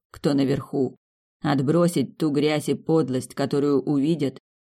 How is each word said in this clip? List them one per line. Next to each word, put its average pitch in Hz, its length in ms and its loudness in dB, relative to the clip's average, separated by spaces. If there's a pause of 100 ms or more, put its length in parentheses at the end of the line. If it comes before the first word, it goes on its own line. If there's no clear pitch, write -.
(100)
кто - 240 -2
наверху, 139 640 -2 (460)
отбросить 147 760 0
ту 156 120 0
грязь 147 380 0
и 143 60 0
подлость, 131 600 -2
которую 139 480 0
увидят, 143 560 0 (220)